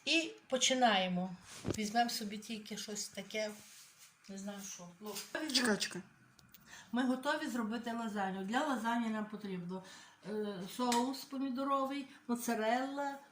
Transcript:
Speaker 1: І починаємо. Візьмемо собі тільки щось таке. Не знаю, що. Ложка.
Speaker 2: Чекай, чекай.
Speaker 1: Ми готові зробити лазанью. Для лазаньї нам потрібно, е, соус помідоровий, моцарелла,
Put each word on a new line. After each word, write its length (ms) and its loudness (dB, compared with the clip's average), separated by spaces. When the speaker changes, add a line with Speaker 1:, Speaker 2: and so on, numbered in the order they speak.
Speaker 1:
І 260 4
починаємо. 880 4
Візьмемо 320 2
собі 280 -4
тільки 380 -8
щось 320 -6
таке. 420 -4
Не 100 -10
знаю, 240 -8
що. 260 -12
Ложка. 500 -6
Speaker 2:
Чекай, 280 4
чекай. 240 -4
Speaker 1:
Ми 140 2
готові 420 2
зробити 440 -2
лазанью. 520 -2
Для 220 2
лазаньї 440 2
нам 160 -2
потрібно, 580 -6
е, 300 -4
соус 480 2
помідоровий, 840 0
моцарелла, 880 0